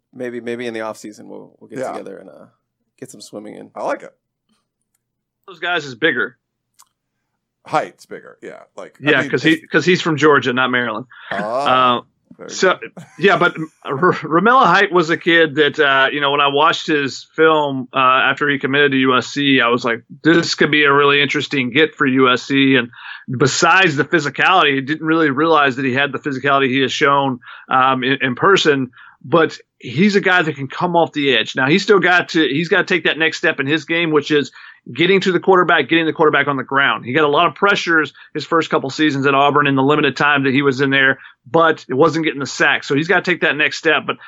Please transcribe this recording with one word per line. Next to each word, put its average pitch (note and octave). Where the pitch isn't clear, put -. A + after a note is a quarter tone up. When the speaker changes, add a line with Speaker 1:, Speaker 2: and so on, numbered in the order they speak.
Speaker 1:
maybe, B2
maybe A#2+
in A2+
the A2+
off A2
season G#2+
we'll, G2+
we'll A2
get G#2+
Speaker 2:
Yeah. B2+
Speaker 1:
together G2
and, F2+
uh, -
get -
some A2
swimming G#2+
in. G#2+
Speaker 2:
I -
like -
it. -
Speaker 3:
Those F3
guys F3
is C3+
bigger. A#2
Speaker 2:
Height's A#2+
bigger, D#2+
yeah. F2
Like, F2+
I D3
Speaker 3:
Yeah, C#3
Speaker 2:
mean, C3+
Speaker 3:
'cause C3
he, D#3+
Speaker 2:
it's -
Speaker 3:
'cause E3+
he's F3
from E3
Georgia, C#3
not B2+
Maryland. B2
Speaker 2:
Ah, B2
Speaker 3:
Uh, -
Speaker 2:
very -
Speaker 3:
so, F#3
Speaker 2:
good. -
Speaker 3:
yeah, F3
but E3+
R-, C#3
Romello A3
Height F#3+
was E3+
a D#3+
kid E3
that, D3
uh, C3+
you C#3+
know, C#3+
when C#3+
I C#3+
watched D3+
his C#3+
film, D3+
uh, C3+
after C3
he C#3+
committed C#3+
to C3+
U C3
S B2
C, C#3
I A#2+
was A#2+
like, A#2
"This D#3+
could D#3
be D3+
a C#3+
really C#3+
interesting C#3
get D3+
for D3
U C3
S B2
C." C3+
And A#2+
besides E3
the C#3
physicality, D3+
I -
didn't D3+
really D#3+
realize C#3+
that C3+
he B2+
had C#3
the B2+
physicality C#3
he C3
has B2+
shown, C#3
um, B2+
in, C3
in C3
person. D3+
But D#3
he's F3+
a G3
guy F3+
that D#3
can C#3
come E3+
off D#3+
the C#3
edge. A2
Now, C3
he's D#3
still G#3
got F3
to, E3+
he's D3+
gotta F3+
take F#3
that C#3+
next D#3+
step D#3+
in C#3
his D#3
game, E3
which D3
is D3
getting F3+
to F#3+
the E3+
quarterback, E3+
getting E3
the D3+
quarterback D3
on C#3+
the C3
ground. C3+
He A#2+
got D#3
a D3
lot D3+
of D#3+
pressures E3+
his D3
first D#3+
couple C3+
seasons C#3
at C#3+
Auburn C#3+
in C#3
the C3
limited C#3
time C#3+
that C3
he C#3+
was C#3
in C#3
there, C3+
but D#3
it -
wasn't D#3
getting D3+
the C3+
sack. C#3+
So D3
he's D3+
gotta F3+
take F3
that D3+
next D3
step. D3
But C#3